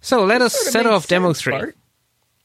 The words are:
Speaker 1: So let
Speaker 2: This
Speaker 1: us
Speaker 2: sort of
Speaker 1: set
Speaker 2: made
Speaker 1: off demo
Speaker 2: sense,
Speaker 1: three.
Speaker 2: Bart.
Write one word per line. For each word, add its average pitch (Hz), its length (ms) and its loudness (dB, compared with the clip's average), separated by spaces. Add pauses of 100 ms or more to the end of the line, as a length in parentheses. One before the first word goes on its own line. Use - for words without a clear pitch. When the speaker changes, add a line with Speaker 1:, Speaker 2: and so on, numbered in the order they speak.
Speaker 1:
So 233 240 0
let 220 140 2
Speaker 2:
This 247 160 0
Speaker 1:
us 539 60 -4
Speaker 2:
sort 415 80 -4
of 254 40 -2
Speaker 1:
set 233 120 0
Speaker 2:
made 226 80 2
Speaker 1:
off 190 160 0
demo 180 200 2
Speaker 2:
sense, 160 120 -2
Speaker 1:
three. 131 120 -4
Speaker 2:
Bart. 143 240 -8 (680)